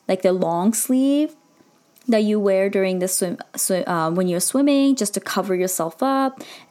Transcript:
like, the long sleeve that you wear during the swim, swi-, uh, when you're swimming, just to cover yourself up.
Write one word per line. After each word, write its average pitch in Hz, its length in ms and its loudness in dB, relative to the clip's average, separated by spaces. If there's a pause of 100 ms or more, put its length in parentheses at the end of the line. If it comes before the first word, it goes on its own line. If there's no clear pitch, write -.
like, 190 160 0
the 185 100 4
long 175 400 0
sleeve 277 640 0 (720)
that 220 160 4
you 214 160 0
wear 196 280 2
during 190 300 0
the 180 80 -2
swim, 185 300 -4 (180)
swi-, - 320 -2
uh, 165 240 -2
when 185 160 0
you're 175 140 0
swimming, 277 560 2
just 208 180 -4
to - 60 -4
cover 190 340 -2
yourself 180 480 -2
up. 269 400 0 (280)